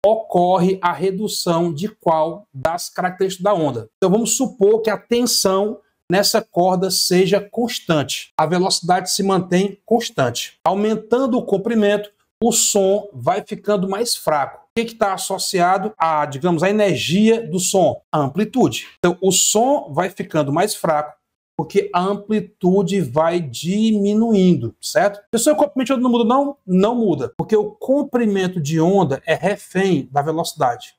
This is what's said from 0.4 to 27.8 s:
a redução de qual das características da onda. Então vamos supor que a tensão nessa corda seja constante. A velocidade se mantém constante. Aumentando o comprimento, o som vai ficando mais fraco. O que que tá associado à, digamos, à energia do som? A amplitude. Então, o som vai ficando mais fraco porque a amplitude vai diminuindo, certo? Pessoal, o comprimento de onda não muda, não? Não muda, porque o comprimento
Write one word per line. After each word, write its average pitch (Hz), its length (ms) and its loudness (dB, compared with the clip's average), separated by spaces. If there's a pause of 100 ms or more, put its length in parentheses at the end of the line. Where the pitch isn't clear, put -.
a 175 100 0
redução 175 800 -2
de 165 160 -6
qual 160 640 -2
das 160 380 -6
características 180 540 -4
da 208 100 4
onda. 135 420 -2
Então 180 140 0
vamos 220 260 2
supor 220 460 2
que 220 80 0
a 190 80 -2
tensão 214 800 0 (320)
nessa 202 320 2
corda 185 480 0
seja 185 500 2
constante. 175 960 -4
A 156 80 2
velocidade 180 640 0
se - 120 -4
mantém 190 640 0
constante. 147 760 -2
Aumentando 220 760 0
o 240 60 -4
comprimento, 208 640 0 (320)
o 226 100 2
som 202 600 2
vai 160 340 -2
ficando 202 420 -2
mais 208 280 -4
fraco. 147 460 -4
O - 120 -20
que 226 120 -2
que 226 80 -14
tá 196 200 0
associado 185 840 -2
à, 156 300 0
digamos, 139 360 -2
à 185 60 2
energia 208 760 2
do 175 140 -4
som? 180 500 0
A 160 80 0
amplitude. 156 680 -2 (100)
Então, 175 220 0
o 190 100 2
som 226 640 0
vai 175 160 -2
ficando 156 440 -4
mais 185 220 0
fraco 151 400 -4 (420)
porque 190 380 -2
a 175 60 2
amplitude 190 1000 0
vai 160 400 0
diminuindo, 196 1400 2
certo? 196 500 -2
Pessoal, 262 240 2
o 302 40 -2
comprimento 285 280 0
de 277 60 -2
onda 240 100 0
não 254 80 2
muda, 233 140 2
não? 277 320 0 (100)
Não 190 280 2
muda, 160 420 -2
porque 208 200 0
o 208 140 0
comprimento 208 880 0